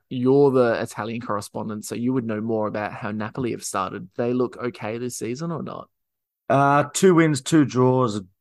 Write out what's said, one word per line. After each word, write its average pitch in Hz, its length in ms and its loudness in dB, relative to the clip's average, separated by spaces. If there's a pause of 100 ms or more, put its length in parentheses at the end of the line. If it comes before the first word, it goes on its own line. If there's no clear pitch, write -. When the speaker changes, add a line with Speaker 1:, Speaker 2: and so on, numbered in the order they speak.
Speaker 1:
you're 131 420 4
the 117 300 4
Italian 113 400 -8
correspondent, 107 640 -8
so - 80 -10
you 120 200 -2
would 127 120 0
know 107 160 -4
more 110 240 -2
about 104 280 -6
how 104 180 -10
Napoli 107 400 -6
have - 120 -8
started. 95 520 -6
They 123 180 -2
look 123 240 -2
okay 117 400 -8
this 123 200 -8
season 131 340 -8
or 139 100 -8
not? - 280 -12 (600)
Speaker 2:
Uh, 143 440 4
two 185 200 6
wins, 160 280 4
two 156 240 4
draws, 123 560 2 (200)